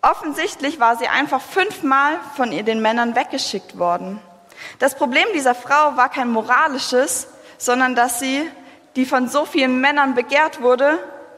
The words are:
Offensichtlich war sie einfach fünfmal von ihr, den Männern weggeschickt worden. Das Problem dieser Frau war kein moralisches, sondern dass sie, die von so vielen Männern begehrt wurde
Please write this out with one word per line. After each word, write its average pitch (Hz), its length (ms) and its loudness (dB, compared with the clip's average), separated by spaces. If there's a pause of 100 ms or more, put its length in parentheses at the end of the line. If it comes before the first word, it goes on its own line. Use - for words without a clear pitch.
Offensichtlich 311 800 -2
war 233 160 4
sie 240 120 -4
einfach 277 340 0
fünfmal 311 760 0 (180)
von 247 160 -2
ihr, 170 100 -4
den 220 180 0
Männern 233 340 0
weggeschickt 254 640 -4
worden. 180 400 -2 (600)
Das 269 160 2
Problem 311 400 2
dieser 262 200 2
Frau 285 440 2
war 254 100 4
kein 262 220 -2
moralisches, 254 1000 0 (300)
sondern 254 360 0
dass 240 240 0
sie, 269 300 -2 (480)
die 254 80 2
von 254 240 0
so 294 160 0
vielen 262 380 0
Männern 277 320 2
begehrt 277 480 0
wurde 254 360 4 (400)